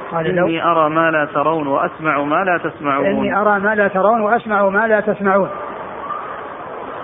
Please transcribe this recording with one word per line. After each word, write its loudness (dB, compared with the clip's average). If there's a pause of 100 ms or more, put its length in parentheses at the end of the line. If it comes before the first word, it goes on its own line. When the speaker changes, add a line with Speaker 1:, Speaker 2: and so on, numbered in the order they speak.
(120)
Speaker 1:
قال: -2
'لو 4
Speaker 2:
إني 0
أرى 4
ما 4
لا 2
ترون 0
وأسمع 0
ما 2
لا 2
تسمعون.'" -2
Speaker 1:
"إني 0
أرى 2
ما 0
لا 2
ترون 2
وأسمع 0
ما 2
لا 2
تسمعون". 0 (1500)